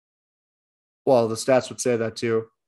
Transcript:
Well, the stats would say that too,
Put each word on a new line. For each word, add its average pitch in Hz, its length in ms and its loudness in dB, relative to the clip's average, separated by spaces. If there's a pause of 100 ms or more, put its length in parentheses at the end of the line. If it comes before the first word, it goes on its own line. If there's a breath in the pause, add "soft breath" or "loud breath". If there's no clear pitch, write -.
(1040)
Well, 120 220 4
the 110 80 -6
stats 127 340 0
would - 120 -12
say 123 160 0
that 110 180 -6
too, 113 320 -4 (200)